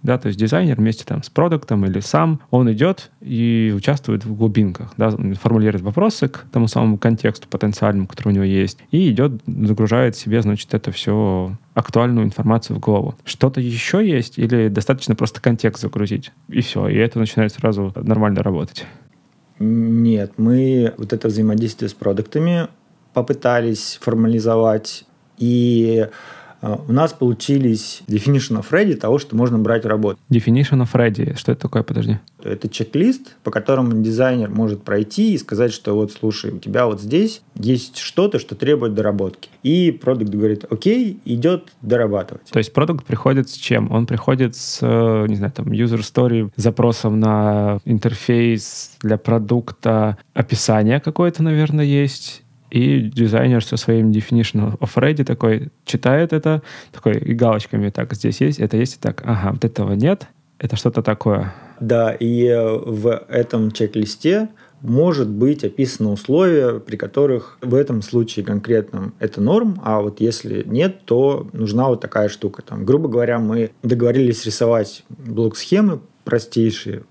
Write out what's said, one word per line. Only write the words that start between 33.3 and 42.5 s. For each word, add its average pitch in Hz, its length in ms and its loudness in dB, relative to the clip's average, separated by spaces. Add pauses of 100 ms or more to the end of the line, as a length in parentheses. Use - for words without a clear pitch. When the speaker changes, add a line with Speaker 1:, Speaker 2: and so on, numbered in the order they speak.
Speaker 2:
по 107 80 -6
которому 117 520 0
дизайнер 113 460 0
может 104 340 -2
пройти 147 500 0
и 165 40 0
сказать, 113 360 0
что - 220 -4
вот, 104 160 0
слушай, 107 400 -4
у 92 80 -10
тебя 120 260 0
вот 104 160 -2
здесь 165 400 0 (140)
есть 123 420 -2
что-то, 196 420 0
что - 160 -12
требует 123 380 0
доработки. 101 560 -4 (140)
И 170 280 4
продукт 113 400 -2
говорит: 104 380 0
«Окей», 208 560 0
идет 156 440 -2 (120)
дорабатывать. 107 680 -2